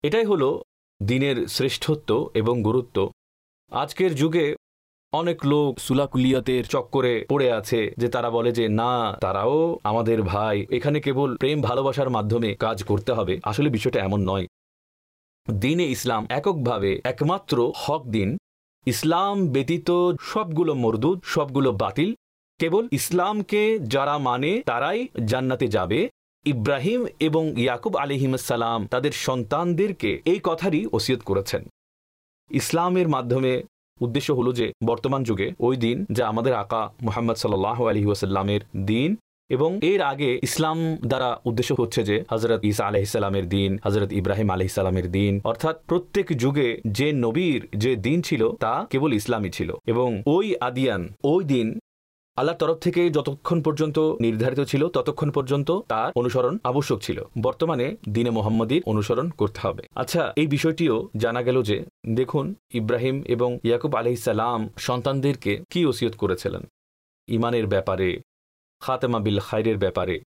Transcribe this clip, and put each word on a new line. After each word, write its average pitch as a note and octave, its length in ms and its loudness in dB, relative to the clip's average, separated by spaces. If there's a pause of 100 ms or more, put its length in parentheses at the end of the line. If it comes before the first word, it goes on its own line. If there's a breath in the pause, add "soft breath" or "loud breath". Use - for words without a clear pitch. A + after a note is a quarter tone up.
এটাই A3 220 2
হলো D#3+ 380 2 (400)
দিনের B2+ 440 2
শ্রেষ্ঠত্ব - 840 0
এবং A2+ 300 2
গুরুত্ব। A2 480 0 (600)
আজকের D3+ 440 -2
যুগে D3+ 400 2 (560)
অনেক E3 340 -2
লোক C#3+ 340 2
সুলাকুলিয়াতের C3 880 2
চক্করে B2 640 0
পড়ে C3+ 220 4
আছে A2 460 0
যে A#2+ 120 0
তারা A#2+ 200 -2
বলে A#2 220 2
যে, A#2 160 2
"না, A2+ 540 0
তারাও B2+ 640 0
আমাদের A2 380 2
ভাই, G2+ 480 0
এখানে C3 300 0
কেবল C3+ 380 0
প্রেম D3 240 0
ভালোবাসার C3 480 0
মাধ্যমে G#2+ 460 0
কাজ A2 280 -2
করতে G#2 280 0
হবে।" G2+ 320 0
আসলে C#3+ 260 0
বিষয়টা A#2+ 300 0
এমন G2 300 0
নয়। F#2+ 180 -2 (1040)
দ্বীনে C3+ 340 2
ইসলাম A#2+ 440 -2
এককভাবে B2 760 0
একমাত্র C#3+ 720 0
হক C#3+ 320 -4
দিন। A2 300 -2 (480)
ইসলাম F3+ 600 0
ব্যতীত C#3+ 440 0 (300)
সবগুলো E3 520 -2
মরদুদ, B2 500 2
সবগুলো C3+ 480 0
বাতিল। C3+ 420 -2 (460)
কেবল F#3+ 320 2
ইসলামকে G#3 880 0
যারা C#3 380 0
মানে C#3 480 0
তারাই D#3+ 420 -2 (180)
জান্নাতে B2+ 420 0
যাবে। G#2 420 0 (360)
ইব্রাহিম C#3+ 600 0 (140)
এবং D#3 380 0
ইয়াকুব B2 380 0
আলাইহিমুস C3+ 460 0
সালাম A#2 460 -2
তাদের C3+ 240 0
সন্তানদেরকে C#3+ 1120 -2
এই F3+ 180 2
কথারই E3 480 0
ওসিয়ত A#2 300 0
করেছেন। - 460 -2 (840)
ইসলামের F3 600 2
মাধ্যমে B2+ 540 0 (380)
উদ্দেশ্য C3+ 320 -2
হলো B2 200 2
যে A#2 180 0 (120)
বর্তমান A#2+ 400 0
যুগে A2 360 0
ওই B2+ 180 2
দিন A#2+ 340 -2
যা A2+ 160 0
আমাদের A#2 260 0
আকা G#2+ 480 -2
মুহাম্মদ A2+ 340 0
সাল্লাল্লাহু A2 520 0
আলাইহি G#2 180 2
ওয়াসাল্লামের G2+ 560 0 (160)
দিন, A2+ 380 0 (340)
এবং D#3 320 0
এর F#3 200 4
আগে C#3 420 0
ইসলাম D#3+ 520 0
দ্বারা B2+ 500 -2
উদ্দেশ্য B2 340 0
হচ্ছে A#2 240 0
যে G#2 260 0
হযরত A2+ 360 0
ঈসা G#2 220 0
আলাইহিস G2+ 240 0
সালামের G2 380 0
দিন, G2 340 2
হযরত G2+ 300 0
ইব্রাহিম G2+ 360 0
আলাইহিস F#2 240 0
সালামের F#2 380 0
দিন, G2 320 2
অর্থাৎ D#3+ 420 -2
প্রত্যেক F3 520 0
যুগে C3 480 2
যে B2+ 280 0
নবীর C3 600 0
যে A#2+ 200 2
দিন B2+ 260 0
ছিল A#2+ 380 2
তা B2+ 300 -2
কেবল C3+ 240 2
ইসলামই G#2 360 0
ছিল। E2 240 -4 (120)
এবং A#2 400 0
ওই F#3 340 2
আদিয়ান, B2 500 -2 (140)
ওই E3 200 2
দিন B2+ 360 0 (560)
আল্লাহর C3 220 0
তরফ D#3+ 200 2
থেকে F3 320 2
যতক্ষণ D#3 520 0
পর্যন্ত D3+ 380 0 (220)
নির্ধারিত A#2 380 0
ছিল C#3 280 2
ততক্ষণ D3 440 0
পর্যন্ত C#3+ 400 0
তার B2+ 440 -2
অনুসরণ B2 480 0
আবশ্যক B2+ 380 0
ছিল। - 220 -6 (180)
বর্তমানে D3+ 540 -2 (140)
দ্বীনে A#2 200 0
মোহাম্মদীর A2+ 560 2
অনুসরণ A2 440 0
করতে A2 300 -2
হবে। - 240 -4 (120)
আচ্ছা, C#3 400 -2
এই D3+ 120 2
বিষয়টিও D3 720 0
জানা A#2 240 0
গেল B2+ 200 2
যে G#2+ 240 -2 (220)
দেখুন, C3 480 -2 (180)
ইব্রাহিম A#2+ 520 -2
এবং B2 380 0
ইয়াকুব A#2+ 320 0
আলাইহিস A#2 280 0
সালাম A2+ 540 0
সন্তানদেরকে C3+ 920 -2
কি F3 160 0
ওসিয়ত A#2+ 300 0
করেছিলেন F2+ 460 -2 (640)
ইমানের A2+ 400 0
ব্যাপারে, F#2+ 540 0 (580)
খাতেমা B2 400 -2
বিল G2+ 200 0
খায়রের A2 380 0
ব্যাপারে। F#2 440 0 (120)